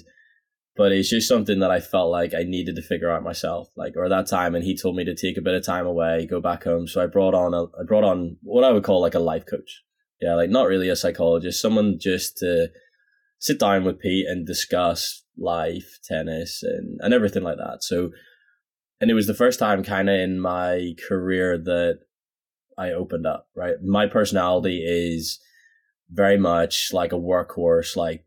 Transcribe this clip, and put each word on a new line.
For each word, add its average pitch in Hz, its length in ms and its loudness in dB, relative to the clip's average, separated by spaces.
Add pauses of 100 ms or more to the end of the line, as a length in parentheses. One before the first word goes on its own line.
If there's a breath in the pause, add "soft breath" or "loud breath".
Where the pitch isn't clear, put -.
(760 soft breath)
but 101 140 6
it's 95 180 2
just 113 200 2
something 104 300 2
that 95 120 4
I 90 80 4
felt 87 320 2
like 87 220 0
I 85 100 0
needed 90 320 -4
to - 60 -8
figure 85 280 -2
out 82 140 0
myself, 85 540 -6
like, 82 180 -8
or 90 140 0
that 95 180 0
time, 90 280 0
and 85 100 -2
he 95 100 -2
told 87 220 -4
me 90 80 -2
to 87 100 -4
take 92 220 -4
a 92 40 -6
bit 90 120 0
of 92 120 -2
time 90 200 -2
away, 82 440 0
go 90 120 -4
back 87 240 -2
home. 85 200 0
So 90 160 -2
I 87 60 0
brought 95 260 2
on 90 200 2
a, 85 100 0
I 85 240 -10
brought 107 160 4
on 90 380 0
what 123 240 2
I 131 60 6
would 104 120 4
call, 95 180 4
like, 87 140 2
a 87 40 2
life 82 260 -2
coach. - 380 -10 (360)
Yeah, 85 160 0
like, 85 140 2
not 98 180 4
really 92 220 2
a 87 80 0
psychologist, 85 640 0
someone 107 360 2
just 92 420 -4
to 85 280 0 (720 soft breath)
sit - 200 -2
down 98 260 4
with 87 140 -2
Pete 95 280 0
and 87 180 -6
discuss - 800 -2 (140)
life, 85 680 -4
tennis, 80 600 -6
and, - 380 -4
and 104 120 2
everything 107 300 2
like - 140 -4
that. - 260 -10
So, 87 280 -2 (880 soft breath)
and 110 100 2
it 117 40 4
was 107 140 2
the 107 60 0
first 123 260 2
time 104 220 2
kinda 98 320 0
in 92 280 0
my 90 520 -2 (140)
career 92 500 0
that 85 420 0 (800)
I 90 140 -6
opened 87 340 -6
up, 76 300 -6
right? 87 280 -4
My 101 240 2
personality 92 800 0
is 85 540 -2 (680 soft breath)
very 98 280 4
much, 85 560 0
like, 87 180 0
a 90 60 -2
workhorse, 85 800 0
like, 82 320 -4